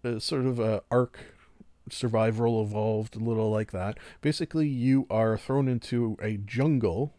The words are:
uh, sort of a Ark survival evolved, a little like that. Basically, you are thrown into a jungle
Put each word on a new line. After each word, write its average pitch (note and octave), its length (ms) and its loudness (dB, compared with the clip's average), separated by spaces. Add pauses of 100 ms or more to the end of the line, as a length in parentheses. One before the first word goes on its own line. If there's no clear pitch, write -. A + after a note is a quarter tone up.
uh, A#2 160 -2
sort C3 260 -2
of A#2+ 140 0
a A2 280 0
Ark B2 300 0 (720)
survival A2+ 720 2
evolved, G#2+ 540 -2
a - 20 -10
little A2 320 0
like G#2+ 220 -2
that. G2 260 -4 (220)
Basically, D#3 480 0
you C3 420 2
are A2 260 2
thrown C3+ 300 0
into A#2+ 560 -2
a G#2+ 140 -4
jungle A#2+ 840 0